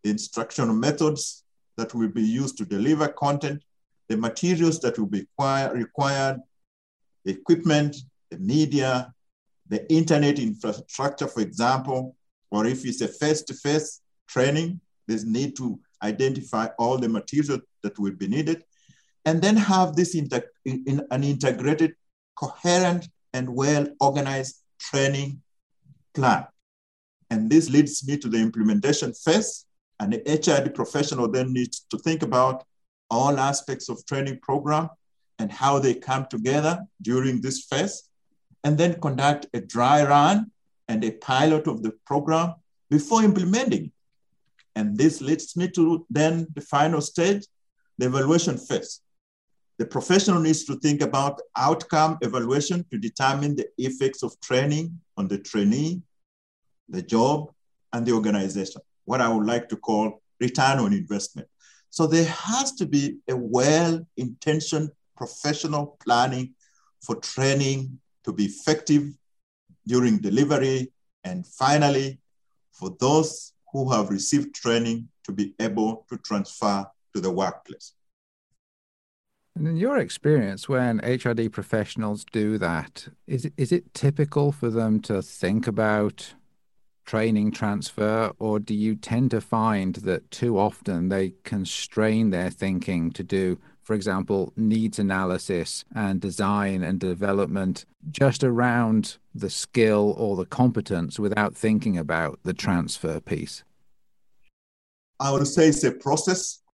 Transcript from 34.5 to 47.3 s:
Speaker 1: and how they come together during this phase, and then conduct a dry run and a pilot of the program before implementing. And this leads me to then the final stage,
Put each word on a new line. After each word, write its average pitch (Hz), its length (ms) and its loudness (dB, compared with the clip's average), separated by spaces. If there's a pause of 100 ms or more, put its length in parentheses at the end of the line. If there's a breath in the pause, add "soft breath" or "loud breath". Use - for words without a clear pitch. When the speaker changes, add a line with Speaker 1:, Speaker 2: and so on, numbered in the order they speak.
Speaker 1:
and 104 140 -6
how 139 260 2
they 131 160 2
come 135 360 -4
together 151 520 0 (200)
during 127 400 0
this - 240 -6
phase, 156 420 -4 (560)
and 147 140 2
then 170 220 2
conduct 143 520 0
a 117 80 -6
dry 127 420 2
run 151 480 4 (380)
and 113 160 0
a 110 60 0
pilot 151 560 2
of 113 160 -2
the 110 100 -4 (140)
program 160 480 0 (340)
before 185 340 4
implementing. 196 720 2 (840)
And 107 200 -2
this 151 240 4
leads 151 360 -2
me 180 160 0
to 165 360 2
then 160 460 2
the 143 80 -10
final 151 380 2
stage, 190 440 0 (540)